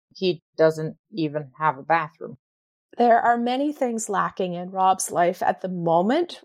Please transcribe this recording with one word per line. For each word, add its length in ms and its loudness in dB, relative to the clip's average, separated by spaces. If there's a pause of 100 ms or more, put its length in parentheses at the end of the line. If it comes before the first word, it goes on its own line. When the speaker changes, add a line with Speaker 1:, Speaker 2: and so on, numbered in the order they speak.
(160)
Speaker 1:
he 260 -2 (160)
doesn't 380 2 (160)
even 480 -6
have 180 0
a 60 -16
bathroom? 540 -4 (600)
Speaker 2:
There 240 6
are 160 2
many 360 -2
things 360 -4
lacking 440 -4
in 180 -10
Rob's 400 0
life 320 0
at 180 0
the 80 -6
moment, 760 0